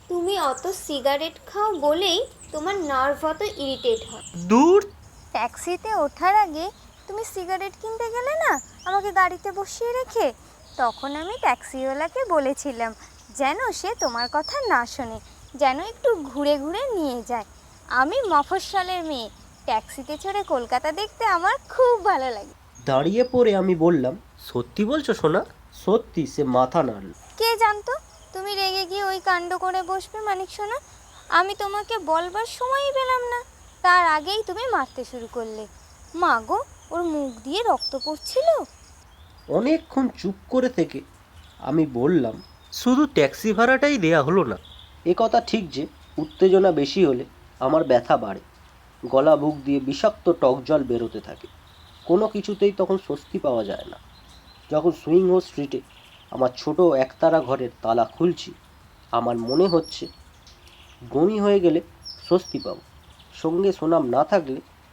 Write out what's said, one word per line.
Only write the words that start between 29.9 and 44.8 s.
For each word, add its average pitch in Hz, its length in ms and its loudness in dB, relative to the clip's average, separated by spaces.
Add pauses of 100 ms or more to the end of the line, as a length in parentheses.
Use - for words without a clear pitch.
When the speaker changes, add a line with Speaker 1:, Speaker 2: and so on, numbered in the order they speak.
Speaker 1:
মানিক 381 300 -6
সোনা? 415 280 -8 (500)
আমি 370 260 2
তোমাকে 403 440 -6
বলবার 349 480 -2
সময়ই 539 460 -2
পেলাম 508 380 -2
না, 480 140 -4 (380)
তার 359 240 4
আগেই 330 400 0
তুমি 440 260 -6
মারতে 262 320 -4
শুরু 233 280 -14
করলে। 220 340 -10 (480)
মা 320 260 2
গো, 294 180 -2 (320)
ওর 339 120 -4
মুখ 285 420 -6
দিয়ে 339 240 -4
রক্ত 277 360 -2
পড়ছিল। 508 600 0 (840)
Speaker 2:
অনেকক্ষণ 254 600 0
চুপ 196 260 -6 (140)
করে 254 200 0
থেকে 165 320 -2 (580)
আমি 156 280 0
বললাম, 127 560 0 (300)
"শুধু 262 340 2
ট্যাক্সি 156 460 2
ভাড়াটাই 262 460 4
দেয়া 160 240 4
হলো 170 220 2
না।" 107 120 -2 (480)